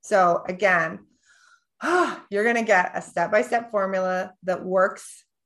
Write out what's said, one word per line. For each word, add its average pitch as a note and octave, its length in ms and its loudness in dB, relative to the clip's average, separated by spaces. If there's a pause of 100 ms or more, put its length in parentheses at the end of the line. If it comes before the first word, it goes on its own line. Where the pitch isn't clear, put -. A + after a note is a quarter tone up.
So F3+ 460 2
again, F#3 520 0 (800)
<sighs> - 20 -16 (460)
you're G3+ 160 -2
gonna A#3 180 0
get F#3+ 300 2
a F#3 80 -6
step-by-step A3+ 720 -2
formula F#3+ 640 -2 (100)
that F3+ 200 -4
works - 640 -2 (200)